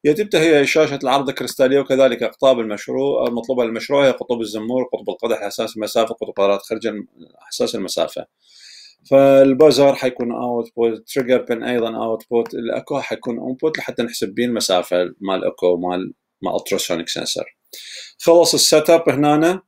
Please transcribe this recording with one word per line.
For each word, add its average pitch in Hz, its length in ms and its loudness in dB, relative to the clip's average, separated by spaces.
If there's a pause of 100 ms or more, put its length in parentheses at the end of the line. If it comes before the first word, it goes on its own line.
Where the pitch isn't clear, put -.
يتم 156 220 2
تهيئ 160 380 4
شاشة 143 380 2
العرض 135 260 0
الكريستالية 135 520 0
وكذلك 131 420 2
أقطاب 123 380 2
المشروع 127 640 -4
المطلوبة 120 380 -2
للمشروع 117 420 0
هي 131 40 6
قطب 120 300 -4
الزمور، 110 520 -4
قطب 104 180 -6
القدح، 104 340 -4
حساس 110 320 -6
المسافة، 110 380 -2
قطب 101 220 -10
قرارات 98 260 0
خرج 113 240 -8
ال-، 107 200 -6 (340)
حساس 117 340 -6
المسافة. 85 520 -6 (840)
فالبازر 139 840 6
حيكون 127 380 -4
اوتبوت، 117 760 -4
تريجر 127 340 0
بين 117 200 -6
ايضا 113 420 -4
اوتبوت، 113 500 -4
الاكو 120 460 -6
حيكون 117 380 -8
انبوت 131 400 -4
لحتى 123 240 -6
نحسب 113 260 -4
بيه 104 160 -4
المسافة 90 760 -2
مال 95 240 -4
اكو 90 320 0
مال، 90 360 -4 (300)
مال 90 140 -4
التراسونيك 87 520 -4
سنسر. - 480 -8 (640)
خلص 170 360 4
السيت 156 360 2
اب 165 180 4
هنا 151 600 2